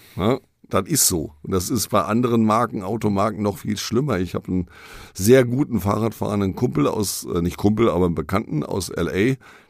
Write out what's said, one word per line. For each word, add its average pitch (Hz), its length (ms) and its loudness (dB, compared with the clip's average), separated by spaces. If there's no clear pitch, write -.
Ja, 165 220 2
das 101 180 0
ist - 200 2
so. 80 340 -2
Und - 100 -8
das 95 200 0
ist 120 180 -2
bei 92 140 2
anderen 117 420 2
Marken, 110 380 0
Automarken 104 580 0
noch 104 160 0
viel 104 200 -4
schlimmer. 123 420 -2
Ich 92 160 -4
hab 92 120 -8
einen 90 200 -2
sehr 120 280 6
guten 123 380 -2
Fahrradfahrenden 104 760 -2
Kumpel 135 320 0
aus, - 460 -4
äh, 87 80 0
nicht 87 160 -4
Kumpel, 107 320 4
aber 87 160 2
einen 85 100 0
Bekannten 95 480 -4
aus - 260 -6
L 87 200 -4
A, 110 260 0